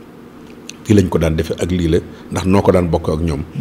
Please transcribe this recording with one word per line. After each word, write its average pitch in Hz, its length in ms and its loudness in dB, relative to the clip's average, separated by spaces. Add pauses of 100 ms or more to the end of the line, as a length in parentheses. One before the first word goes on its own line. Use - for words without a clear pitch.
(840)
fii 107 100 2
lañ 98 160 6
ko 90 80 -2
daan 80 220 0
defee - 180 -4
ak 85 140 -2
lii 87 160 0
la, 80 100 2 (340)
ndax 92 140 -6
noo 95 160 4
ko 104 100 2
daan 90 200 2
bokk 80 180 -2
ak 80 140 -4
ñoom. 76 180 -4 (200)